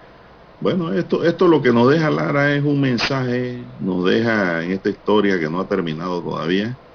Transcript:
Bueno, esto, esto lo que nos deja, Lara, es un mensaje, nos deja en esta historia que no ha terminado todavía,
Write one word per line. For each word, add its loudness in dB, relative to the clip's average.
Bueno, -2
esto, 0
esto 4
lo 4
que 4
nos 6
deja, 2
Lara, 0
es 0
un 0
mensaje, -2
nos -2
deja 0
en -4
esta -4
historia 0
que -2
no -4
ha -6
terminado -4
todavía, -4